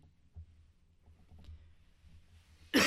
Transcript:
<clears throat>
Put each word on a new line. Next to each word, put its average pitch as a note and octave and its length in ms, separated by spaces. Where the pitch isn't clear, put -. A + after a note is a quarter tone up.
<clears throat> C4 140